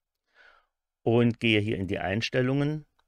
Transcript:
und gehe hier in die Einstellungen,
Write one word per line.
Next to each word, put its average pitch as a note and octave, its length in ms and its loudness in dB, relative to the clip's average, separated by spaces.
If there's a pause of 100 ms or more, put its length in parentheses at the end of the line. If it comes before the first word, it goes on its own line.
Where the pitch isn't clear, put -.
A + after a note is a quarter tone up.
(1040)
und A#2+ 360 2
gehe A2 220 2
hier G#2+ 160 -4
in F#2+ 100 -6
die F#2+ 120 -4
Einstellungen, C3+ 840 -2 (220)